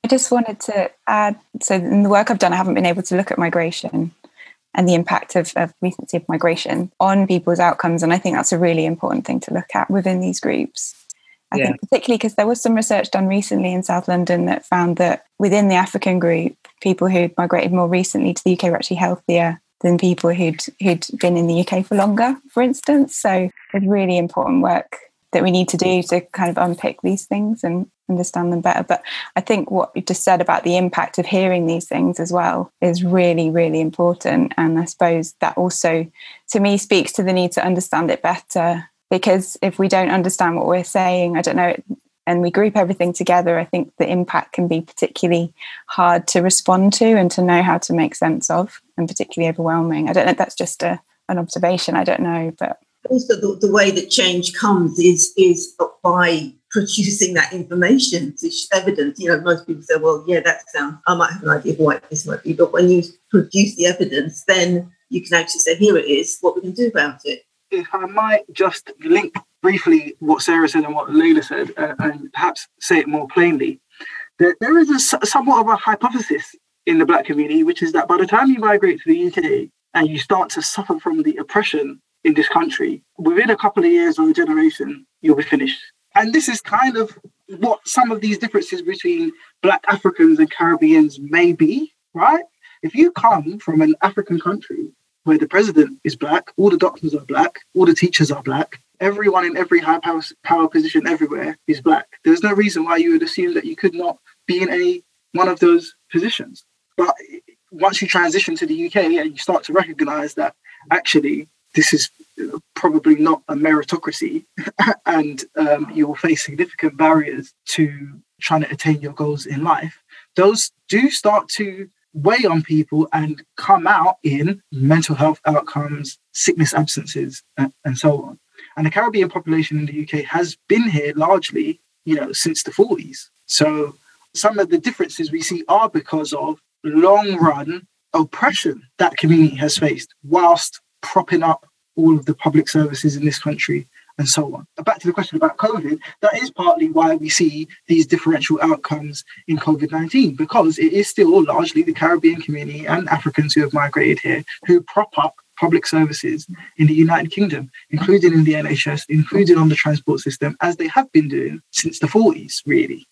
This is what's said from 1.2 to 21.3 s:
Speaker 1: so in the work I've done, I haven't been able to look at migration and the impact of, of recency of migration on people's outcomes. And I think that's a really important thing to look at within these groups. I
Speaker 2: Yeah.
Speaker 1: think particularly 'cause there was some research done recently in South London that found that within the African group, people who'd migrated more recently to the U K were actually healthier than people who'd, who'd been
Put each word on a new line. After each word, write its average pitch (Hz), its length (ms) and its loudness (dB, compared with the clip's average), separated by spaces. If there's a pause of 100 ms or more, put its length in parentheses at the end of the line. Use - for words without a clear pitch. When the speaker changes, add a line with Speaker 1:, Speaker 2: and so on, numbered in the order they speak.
Speaker 1:
so - 140 -2
in 190 280 2
the 202 60 2
work 208 220 4
I've 196 80 0
done, 180 140 2
I 180 40 -2
haven't 185 180 0
been 190 100 0
able 175 180 0
to 180 140 -2
look 190 140 -2
at - 80 -2
migration 165 720 -4 (640)
and 180 140 2
the 180 80 4
impact - 400 -4
of, 170 220 -2
of 170 240 -2
recency - 340 -6
of 170 140 -6
migration 170 720 -2
on 190 280 2
people's 175 320 0
outcomes. 170 440 0
And 165 100 2
I 185 60 0
think 175 180 -4
that's - 160 -2
a 170 40 0
really 165 280 2
important - 400 -4
thing - 160 -4
to - 120 -10
look - 220 -6
at - 140 -2
within 185 320 0
these 185 180 -4
groups. - 560 -6 (580)
I - 40 -2
Speaker 2:
Yeah. 135 80 0
Speaker 1:
think - 160 -2
particularly 233 360 0
'cause 220 180 -4
there 214 120 2
was 233 140 -2
some 226 140 2
research 214 360 0
done 190 160 0
recently 190 460 0
in 185 100 -2
South 180 240 -2
London 175 380 0
that - 200 -4
found 175 320 0
that 175 280 0 (120)
within 202 300 2
the 190 80 4
African 185 420 0
group, 170 380 0 (240)
people 185 300 0
who'd 175 280 0
migrated 180 360 0
more 175 160 2
recently 185 440 0
to - 120 -10
the 185 60 4
U 175 60 2
K 180 120 0
were 170 80 0
actually - 180 -4
healthier 170 680 0 (200)
than 175 160 4
people 175 360 2
who'd, 170 300 -2 (160)
who'd 175 260 0 (140)
been 180 160 2